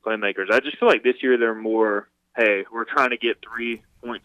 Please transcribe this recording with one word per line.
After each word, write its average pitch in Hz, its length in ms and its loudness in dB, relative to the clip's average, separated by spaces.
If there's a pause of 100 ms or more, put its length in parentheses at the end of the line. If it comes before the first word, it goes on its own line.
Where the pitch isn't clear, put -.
playmakers. 101 460 -4
I 117 80 6
just 190 180 -4
feel 240 120 4
like 131 140 4
this 123 200 0
year 127 140 4
they're 117 180 0
more 110 540 0 (280)
"Hey, 104 340 2
we're 113 140 -8
trying 131 240 0
to 120 80 -4
get 117 240 -2
three 117 400 -8 (220)
point 120 220 -12